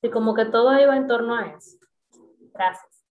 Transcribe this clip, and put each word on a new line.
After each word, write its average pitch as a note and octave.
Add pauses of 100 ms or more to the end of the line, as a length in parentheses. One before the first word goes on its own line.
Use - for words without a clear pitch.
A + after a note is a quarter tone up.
Y A#3
como A3
que A3
todo B3
iba C#4
en C4+
torno A#3
a G#3+
eso. - (760)
Gracias. - (140)